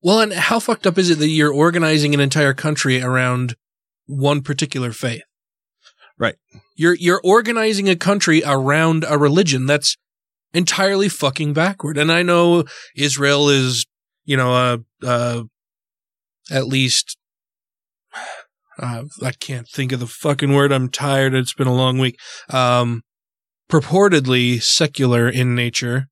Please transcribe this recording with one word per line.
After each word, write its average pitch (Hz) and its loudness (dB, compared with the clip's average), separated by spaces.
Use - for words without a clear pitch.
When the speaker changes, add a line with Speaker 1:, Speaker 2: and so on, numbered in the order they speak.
Speaker 1:
Well, 202 2
and 214 0
how 226 -2
fucked 220 -2
up 180 0
is 180 2
it 156 2
that 151 0
you're 151 2
organizing 156 2
an 143 2
entire 139 2
country 139 -2
around 127 -2
one 143 0
particular 139 -4
faith? 117 -8
Speaker 2:
Right. 113 -4
Speaker 1:
You're, 165 2
you're 175 0
organizing 214 2
a 180 2
country 170 2
around 147 2
a 147 0
religion. 147 2
That's 143 0
entirely 196 0
fucking 147 -4
backward. 160 -2
And 151 2
I 170 2
know 175 4
Israel 143 2
is, 127 0
you 143 -2
know, 127 2
uh, 123 2
uh, 120 -2
at 135 -2
least, 135 -2
uh, 120 -10
I 127 -6
can't 123 -12
think 131 -6
of 123 -6
the 120 -8
fucking 139 -2
word. 139 4
I'm 131 0
tired. 135 -2
It's 127 -2
been 135 -2
a 127 2
long 127 0
week. 131 0
Um, 123 0
purportedly 131 2
secular 123 2
in 127 0
nature 120 -4